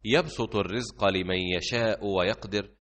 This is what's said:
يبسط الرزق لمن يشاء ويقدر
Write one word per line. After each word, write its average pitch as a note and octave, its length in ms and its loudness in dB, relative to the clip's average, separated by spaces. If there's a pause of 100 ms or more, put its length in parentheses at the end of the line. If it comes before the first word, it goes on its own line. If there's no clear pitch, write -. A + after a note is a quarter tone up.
يبسط B2+ 520 0
الرزق G#2 480 -2
لمن F#2 340 2 (180)
يشاء A2 500 -2
ويقدر G2 680 -2 (140)